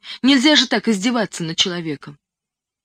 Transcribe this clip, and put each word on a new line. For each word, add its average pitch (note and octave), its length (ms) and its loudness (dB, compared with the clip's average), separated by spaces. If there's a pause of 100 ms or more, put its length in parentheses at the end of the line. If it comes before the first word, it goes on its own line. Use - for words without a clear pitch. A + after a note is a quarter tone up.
(220)
нельзя C#4 340 4
же C4 120 2
так A#3 200 -2
издеваться G#3+ 560 -2
над E3 140 -8
человеком. D#3+ 640 -6 (640)